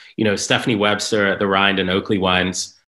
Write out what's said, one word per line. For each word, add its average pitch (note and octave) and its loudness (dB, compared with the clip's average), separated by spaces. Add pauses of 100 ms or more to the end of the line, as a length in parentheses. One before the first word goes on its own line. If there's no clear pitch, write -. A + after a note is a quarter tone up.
(160)
you A2 0
know, G2+ 2
Stephanie B2 0
Webster G#2 0
at F#2+ 0
the G2+ 0
Rind G2 2
and F#2+ 0
Oakley G2 0
Wines F#2 -2 (140)